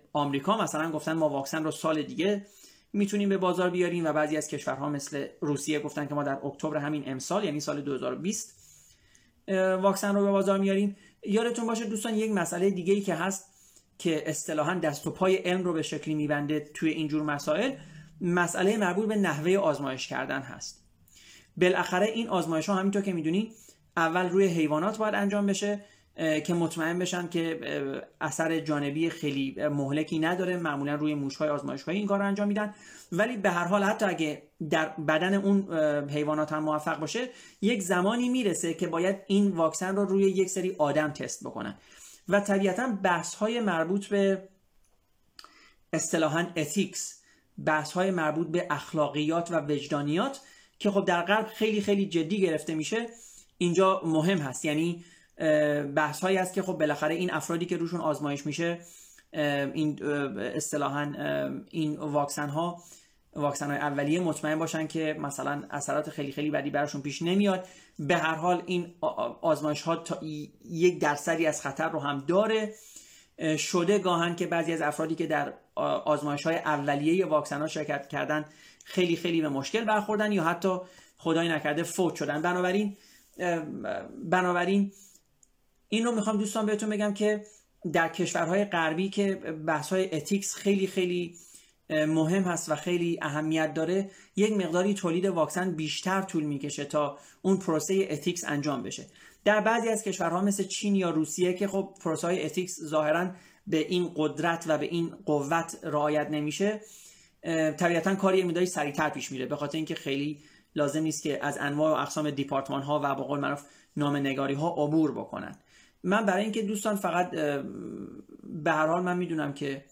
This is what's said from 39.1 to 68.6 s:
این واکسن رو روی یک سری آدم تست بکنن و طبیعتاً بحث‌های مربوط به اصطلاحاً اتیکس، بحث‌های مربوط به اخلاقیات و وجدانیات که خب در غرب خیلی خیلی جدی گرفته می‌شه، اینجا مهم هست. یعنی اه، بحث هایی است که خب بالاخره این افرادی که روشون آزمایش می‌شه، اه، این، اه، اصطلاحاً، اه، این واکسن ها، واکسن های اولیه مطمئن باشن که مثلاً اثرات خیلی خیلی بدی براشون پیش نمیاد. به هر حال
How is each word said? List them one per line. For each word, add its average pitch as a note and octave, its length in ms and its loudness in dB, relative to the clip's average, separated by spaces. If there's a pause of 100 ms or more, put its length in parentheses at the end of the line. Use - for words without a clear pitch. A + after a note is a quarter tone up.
این G3+ 240 6
واکسن E3+ 460 0
رو G3+ 80 2
روی F#3+ 180 4
یک F#3+ 260 4
سری F#3 300 -2
آدم D3+ 340 4
تست - 320 -8
بکنن A#2 340 -8 (500)
و G3 120 4
طبیعتاً G3+ 480 2 (140)
بحث‌های G3 580 0
مربوط F#3 460 0
به G3 420 2 (1400)
اصطلاحاً D#3+ 540 0 (100)
اتیکس، - 640 -2 (420)
بحث‌های D#3 460 0
مربوط D#3+ 380 0
به E3 220 0
اخلاقیات D3+ 800 0
و F3 40 -2
وجدانیات D3+ 840 -2 (380)
که G3+ 120 0
خب G3 140 2
در F3 180 2
غرب G#3 240 2
خیلی G#3+ 340 0
خیلی G3 260 2
جدی E3 340 0
گرفته E3 340 0
می‌شه، A3 320 -2 (520)
اینجا F#3+ 460 4
مهم D#3+ 340 4
هست. C3+ 260 -4
یعنی E3 400 0 (340)
اه، D3+ 440 4
بحث D3 380 -2
هایی F#3+ 160 2
است F#3 180 0
که F#3+ 80 0
خب F#3 100 -2
بالاخره D3+ 420 0
این F3 180 0
افرادی E3 340 -2
که F3 100 -2
روشون E3 240 -2
آزمایش C#3+ 460 -2
می‌شه، E3+ 320 -2 (540)
اه، C#3+ 400 0
این، D3+ 300 0
اه، C#3+ 400 -2
اصطلاحاً، D3 760 -2
اه، C#3+ 320 -2 (200)
این D3+ 260 -2
واکسن D3 520 -2
ها، E3+ 340 -4 (540)
واکسن C#3+ 300 -2
های C#3+ 120 -2
اولیه D3 420 0
مطمئن D#3 380 0
باشن D#3+ 280 -2
که D#3 340 -2
مثلاً C#3 500 -4
اثرات D3 400 -2
خیلی C#3 220 -6
خیلی D3 180 -2
بدی C#3+ 200 0
براشون C#3+ 320 -2
پیش C#3+ 200 -6
نمیاد. F#3 440 2 (320)
به D#3+ 180 2
هر D#3+ 180 2
حال E3+ 320 2